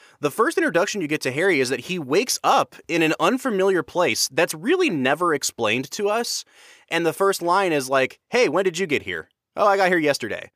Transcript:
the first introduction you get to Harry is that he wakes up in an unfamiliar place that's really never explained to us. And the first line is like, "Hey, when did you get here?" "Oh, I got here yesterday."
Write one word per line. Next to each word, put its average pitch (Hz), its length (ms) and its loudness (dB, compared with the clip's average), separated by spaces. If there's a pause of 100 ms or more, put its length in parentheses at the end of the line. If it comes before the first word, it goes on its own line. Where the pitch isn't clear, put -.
(200)
the 143 100 -2
first 262 280 -2
introduction 208 420 0
you 151 80 -4
get 151 140 -4
to 131 100 -4
Harry 165 280 2
is 123 100 0
that 127 100 -2
he 180 180 -8
wakes 160 460 -2
up 185 320 0 (120)
in 165 140 0
an 160 160 2
unfamiliar 196 640 0
place 156 480 -2
that's 160 240 0
really 294 360 0
never 151 420 0
explained 120 600 -2
to 208 180 -2
us. 233 340 -4 (460)
And 165 160 0
the 156 80 2
first 196 280 0
line 175 300 2
is 139 160 2
like, 131 400 2
"Hey, 240 200 2
when 170 160 0
did 170 140 0
you 190 80 -2
get 127 160 0
here?" 87 280 -8 (260)
"Oh, 208 100 2
I 196 120 4
got 190 100 4
here 180 100 2
yesterday." 127 580 -2